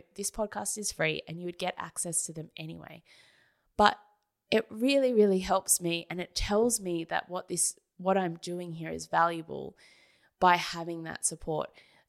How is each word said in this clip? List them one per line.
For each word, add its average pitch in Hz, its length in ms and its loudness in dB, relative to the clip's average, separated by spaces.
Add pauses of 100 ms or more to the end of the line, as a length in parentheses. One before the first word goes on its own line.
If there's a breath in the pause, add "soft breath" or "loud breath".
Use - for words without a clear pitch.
(160)
this 196 160 -6
podcast 208 460 -6
is 208 140 -4
free 156 360 -2
and 160 100 -10
you 175 80 -10
would 175 140 -8
get 180 180 -4
access - 480 -4
to 165 80 -10
them 160 220 -12
anyway. 165 480 -14 (720 soft breath)
But - 240 6 (500)
it 220 200 2
really, 254 440 2
really 208 260 6
helps 185 420 2
me, 170 280 -2
and 175 120 -6
it - 120 -10
tells 220 460 2
me 175 240 -4
that - 260 -4
what 180 200 -8
this, - 280 -2 (200)
what 190 200 2
I'm 175 200 -2
doing 175 340 -8
here 165 180 -8
is 165 160 -8
valuable 165 680 0 (640 soft breath)
by 180 160 8
having 170 480 -4
that 160 220 -6
support. - 440 -4 (400 soft breath)